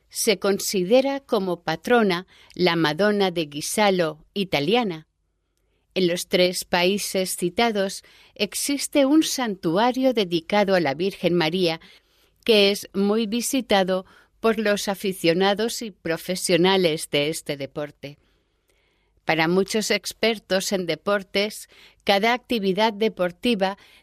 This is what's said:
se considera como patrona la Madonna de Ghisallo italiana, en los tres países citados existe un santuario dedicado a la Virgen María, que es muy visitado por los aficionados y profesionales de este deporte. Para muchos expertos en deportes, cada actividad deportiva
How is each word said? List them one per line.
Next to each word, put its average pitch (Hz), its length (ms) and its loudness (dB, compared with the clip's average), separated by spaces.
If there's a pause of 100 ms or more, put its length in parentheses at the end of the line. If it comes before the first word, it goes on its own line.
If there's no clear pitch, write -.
se - 300 -2
considera 208 840 0
como 190 400 -2
patrona 190 640 0 (300)
la 175 200 2
Madonna 190 560 2
de 170 140 -4
Ghisallo 160 880 -2
italiana, 180 720 -2 (840)
en 185 140 0
los 175 200 -2
tres 180 360 2
países 185 720 0
citados 196 680 -2 (300)
existe 277 720 -2
un 311 180 4
santuario 240 880 0
dedicado 196 640 0
a 185 40 4
la 143 140 0
Virgen 175 400 -2
María, 165 480 0 (640)
que 202 260 6
es - 220 -6
muy 202 340 0
visitado 196 800 0 (340)
por 226 180 0
los 208 300 0
aficionados 190 920 0
y 226 100 -10
profesionales 175 1200 0
de 147 180 2
este 160 280 -8
deporte. 143 600 -12 (1080)
Para 160 220 2
muchos 196 440 0
expertos 208 800 -2
en 185 160 -2
deportes, 196 840 -4 (340)
cada 202 300 2
actividad 214 580 -2
deportiva 196 840 -2 (260)